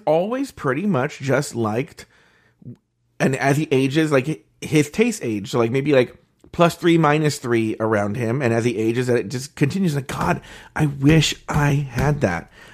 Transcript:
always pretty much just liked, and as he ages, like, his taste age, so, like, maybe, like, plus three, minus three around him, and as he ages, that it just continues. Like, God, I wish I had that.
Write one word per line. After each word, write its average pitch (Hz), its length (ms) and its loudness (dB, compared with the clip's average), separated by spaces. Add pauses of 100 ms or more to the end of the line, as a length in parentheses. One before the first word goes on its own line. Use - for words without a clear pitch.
always 233 460 0
pretty 147 340 -4
much 151 340 -2
just 135 360 -2
liked, 113 500 -4 (1120)
and 139 160 2
as 139 220 2
he 156 140 -2
ages, 139 400 2
like, 139 340 0 (160)
his 151 300 0
taste 226 340 0
age, 104 240 -4
so, 135 80 -2
like, 117 140 2
maybe, 139 200 0
like, 127 240 4 (360)
plus 170 240 2
three, 170 240 4
minus 151 400 2
three 113 400 0
around 104 380 0
him, 120 260 -2
and 117 100 2
as 117 120 0
he 170 120 0
ages, 117 300 0
that 123 100 2
it 101 120 -4
just 127 260 -10
continues. 156 400 0
Like, 131 120 -6
God, - 340 -4 (340)
I 156 100 0
wish 143 480 2 (160)
I 147 240 0
had 139 480 -2
that. 87 300 -2 (220)